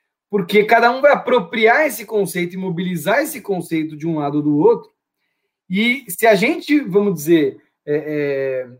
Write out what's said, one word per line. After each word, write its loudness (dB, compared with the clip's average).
Porque 2
cada 4
um -4
vai 6
apropriar 0
esse -8
conceito -4
e -10
mobilizar -2
esse -6
conceito -6
de -8
um -2
lado -2
ou 0
do 2
outro. 2
E 0
se -2
a 8
gente, 0
vamos 0
dizer, 0
é, -4
é, -4